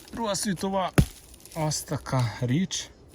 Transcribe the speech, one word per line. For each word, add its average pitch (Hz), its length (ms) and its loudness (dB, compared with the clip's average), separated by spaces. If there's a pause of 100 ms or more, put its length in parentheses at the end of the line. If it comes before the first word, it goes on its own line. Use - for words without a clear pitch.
(120)
Друга 208 220 -2
світова, 190 560 0 (640)
ось 156 280 0
така 127 580 0
річ. 131 500 0 (240)